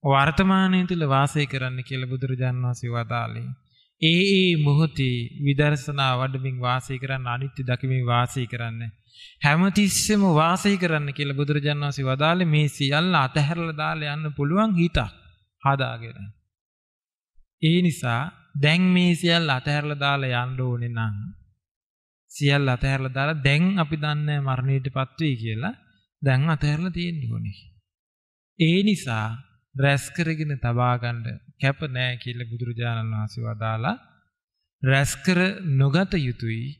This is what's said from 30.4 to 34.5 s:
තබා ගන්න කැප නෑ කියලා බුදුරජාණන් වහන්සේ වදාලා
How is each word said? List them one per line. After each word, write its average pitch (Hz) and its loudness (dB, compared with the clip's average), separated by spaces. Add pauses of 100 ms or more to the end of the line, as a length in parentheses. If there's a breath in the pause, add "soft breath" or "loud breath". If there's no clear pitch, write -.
තබා 123 0
ගන්න 117 -6 (140)
කැප 139 -2
නෑ 127 -4
කියලා 120 -10
බුදුරජාණන් 117 -4
වහන්සේ 110 -4
වදාලා 110 -4 (880)